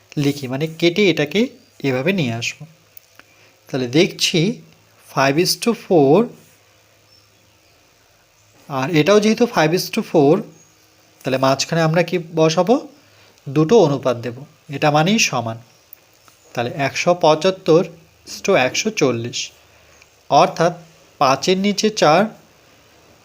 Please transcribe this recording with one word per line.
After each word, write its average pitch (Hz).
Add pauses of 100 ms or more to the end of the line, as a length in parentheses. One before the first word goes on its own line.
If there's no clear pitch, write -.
(160)
লিখি, 139
মানে 135
কেটে 170
এটাকে 151 (320)
এভাবে 135
নিয়ে 147
আসবো। 117 (1040)
তাহলে 127
দেখছি 170 (540)
five 139
is -
to 233
four, 170 (2500)
আর 156
এটাও 190
যেহেতু 220
five 160
is 180
to -
four, 165 (800)
তাহলে 131
মাঝখানে 135
আমরা 160
কি 175
বসাবো? 165 (600)
দুটো 160
অনুপাত 139
দেব, 120 (300)
এটা 147
মানেই 160
সমান। 117 (960)
তাহলে 120
একশো 139
পঁচাত্তর 170 (420)
is -
to 196
একশো 127
চল্লিশ, 120 (800)
অর্থাৎ 170 (460)
পাঁচের 139
নিচে 202
চার, 175 (1000)